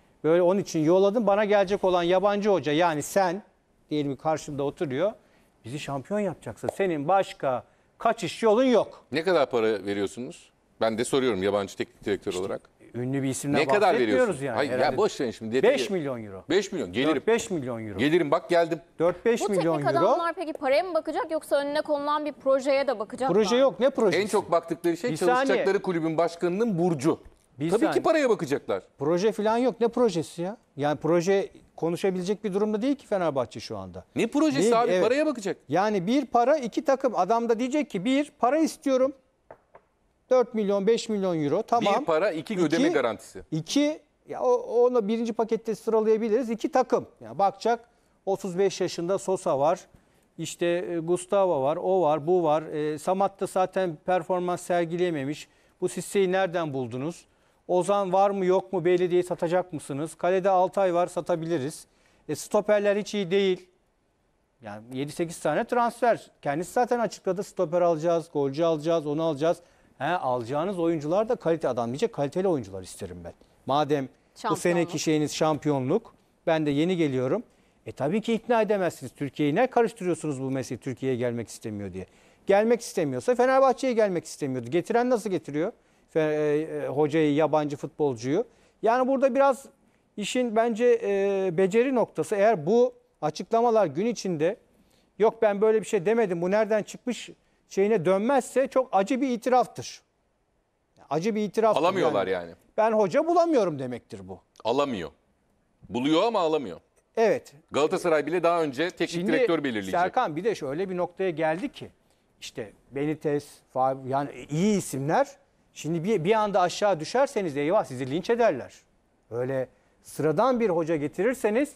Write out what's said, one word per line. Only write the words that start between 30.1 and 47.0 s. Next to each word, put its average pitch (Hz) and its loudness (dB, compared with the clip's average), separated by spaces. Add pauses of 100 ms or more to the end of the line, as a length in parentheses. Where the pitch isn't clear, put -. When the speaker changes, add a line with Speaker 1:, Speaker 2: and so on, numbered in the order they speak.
Speaker 1:
ya? 190 -8 (200)
Yani 143 0
proje 175 2 (260)
konuşabilecek 180 -2
bir 190 -4
durumda 208 -2
değil 269 0
ki - -14
Fenerbahçe 143 -2
şu 107 -10
anda. 90 -12 (120)
Speaker 2:
Ne 208 0
projesi 285 2
Speaker 1:
Niye? 226 4
Speaker 2:
abi? 240 2
Speaker 1:
Evet. 180 4
Speaker 2:
Paraya 269 2
bakacak. 202 -4 (120)
Speaker 1:
Yani 190 0
bir 262 2
para 240 2
iki 254 -4
takım. 254 0
Adam 226 2
da 226 0
diyecek 262 -2
ki 190 -6
bir 277 0
para 254 2
istiyorum. 269 0 (1160)
Dört 247 4
milyon, 202 0
beş 226 2
milyon 185 0
euro. 151 2
Tamam. 214 2
Speaker 2:
Bir 302 -8
para, 170 2
iki 160 -6
Speaker 1:
İki, 180 2
Speaker 2:
ödeme 170 2
garantisi. 120 -2 (100)
Speaker 1:
iki, 285 0 (300)
ya - -8
o, 247 2 (340)
onu 247 2
birinci 226 -2
pakette 220 -2
sıralayabiliriz. 220 2
İki 233 -4
takım. 247 2 (140)